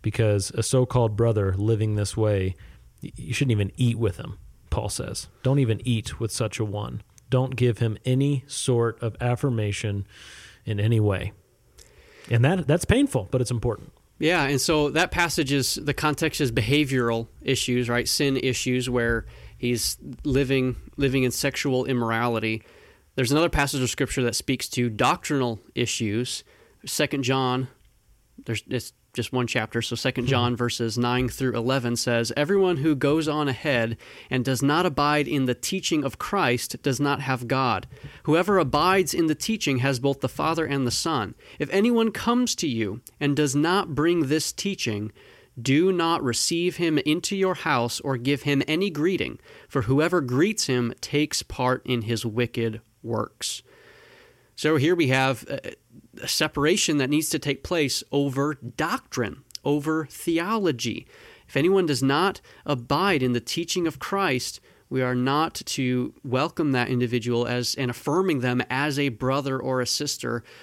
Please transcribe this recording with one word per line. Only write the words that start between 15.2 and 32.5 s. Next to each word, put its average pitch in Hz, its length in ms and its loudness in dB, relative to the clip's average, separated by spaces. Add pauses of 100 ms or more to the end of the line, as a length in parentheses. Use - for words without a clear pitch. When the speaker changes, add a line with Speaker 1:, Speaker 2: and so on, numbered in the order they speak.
Speaker 2:
is, 139 320 0
the 139 120 -2
context 151 460 -2
is 127 120 0
behavioral 117 720 0 (140)
issues, 123 480 0
right? 120 180 0
Sin 139 300 0
issues 127 520 -2
where 117 380 0 (300)
he's 120 400 -2 (280)
living, 131 520 0 (200)
living 135 280 2
in 120 80 0
sexual 131 540 -2
immorality. 113 760 0 (540)
There's 127 160 0
another 160 160 4
passage 139 320 0
of 123 100 0
Scripture - 320 -2
that 120 140 0
speaks - 320 -4
to 120 220 -2
doctrinal 127 680 0 (160)
issues. 120 720 -2 (400)
Second 143 400 -2
John, 131 420 2 (800)
there's, 110 240 -4
it's - 240 -4 (220)
just 120 160 -4
one 123 160 0
chapter, 117 360 -2
so - 120 -4
Second 123 320 -2
John 123 260 2
Speaker 1:
Mm-hmm. 117 40 -2
Speaker 2:
verses 117 400 -2
nine 123 320 0
through 127 260 -2
eleven 120 420 0
says, 117 380 0
Everyone 180 440 2